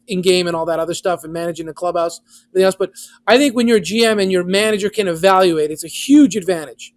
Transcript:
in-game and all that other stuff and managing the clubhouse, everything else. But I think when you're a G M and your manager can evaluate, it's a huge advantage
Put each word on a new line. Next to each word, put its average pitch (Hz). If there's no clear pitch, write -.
in-game 180
and 170
all 165
that 165
other 165
stuff 170
and 160
managing 170
the 156
clubhouse, 170
everything 185
else. 190
But -
I 233
think 277
when 240
you're 233
a 202
G 208
M 220
and 190
your 180
manager 202
can 208
evaluate, 170
it's 156
a 165
huge 269
advantage 165